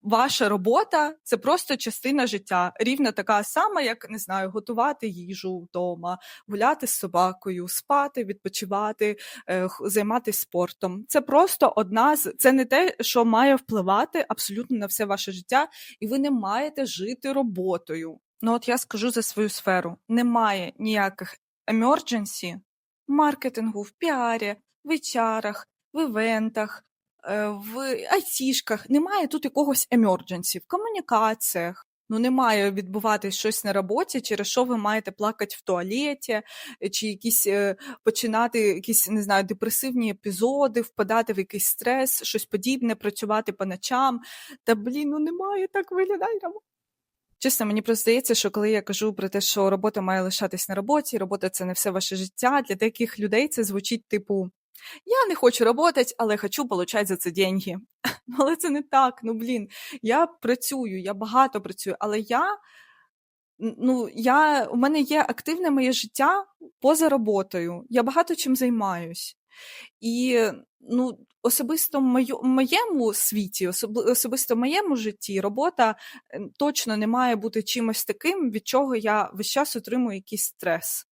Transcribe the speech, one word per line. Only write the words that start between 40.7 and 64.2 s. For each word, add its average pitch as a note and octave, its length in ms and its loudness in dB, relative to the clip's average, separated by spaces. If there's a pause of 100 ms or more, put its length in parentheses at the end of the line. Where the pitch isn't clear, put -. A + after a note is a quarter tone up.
впадати A3 520 -2
в F#3+ 40 -2
якийсь F#3+ 280 -4
стрес, C4 580 0
щось - 220 -4
подібне, A#3 500 -2
працювати G#3+ 560 -2
по F#3+ 140 -6
ночам. A#3+ 540 -2 (440)
Та, A3+ 120 4
блін, B3+ 340 -4
ну, D4+ 100 -2
немає F#4+ 480 -2
так F#4+ 240 -4
виглядає F#4+ 520 -2
робота. G4 220 -10 (800)
Чесно, C4 220 0
мені G#3 160 0
просто A3+ 200 0
здається, A#3 340 4
що G3+ 160 0
коли G#3 200 0
я G#3+ 100 2
кажу G#3 320 -2
про F#3+ 160 -4
те, G3+ 120 -2
що G3 280 2
робота G3 320 0
має F#3+ 200 0
лишатись F#3 480 -4
на G3 60 -4
роботі, B3 420 0
робота — F#3+ 320 -2
це F#3 160 -6
не F#3 80 -4
все G3 180 -2
ваше F#3 240 -4
життя, B3 540 0
для G3+ 60 -2
деяких A3+ 440 -2
людей G#3+ 280 2
це A#3+ 160 -2
звучить G3+ 440 -4
типу: G3 420 -2 (560)
«Я A#4+ 240 4
не E4+ 60 0
хочу A#3+ 300 6
работать, C4 520 4
але G#3+ 200 2
хочу A#3+ 300 -4
получать G3+ 400 0
за F#3 100 -2
це F#3 140 -4
деньги». F#3 460 0 (260)
<laughs> - 240 -8
Ну, B3 120 -10
але D4+ 160 4
це E4 140 -4
не D4 120 -2
так, C4+ 420 2
ну, A3+ 100 -4
блін. A3+ 340 -4 (340)
Я C#4 260 4
працюю, B3 760 -4
я F#3+ 120 -6
багато A3 480 2
працюю, F#3 380 -8
але G#3+ 200 -2
я, D4 380 0 (1040)
н-, A3 160 -6
ну, B3 360 0
я, C4+ 500 4